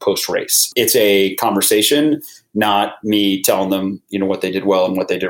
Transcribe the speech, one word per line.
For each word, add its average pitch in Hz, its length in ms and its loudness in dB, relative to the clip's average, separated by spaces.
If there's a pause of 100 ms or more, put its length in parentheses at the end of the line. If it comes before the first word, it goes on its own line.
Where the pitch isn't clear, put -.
post-race. - 720 -2
It's 117 200 2
a 98 400 4
conversation, 117 880 2 (320)
not 104 480 0
me 101 400 0
telling 95 280 0
them, 95 400 -4
you 101 100 -6
know, 98 60 -2
what 95 160 -2
they 92 100 -2
did 95 140 -4
well 92 200 2
and 95 120 -2
what 92 100 -4
they 92 100 -2
did 92 120 -4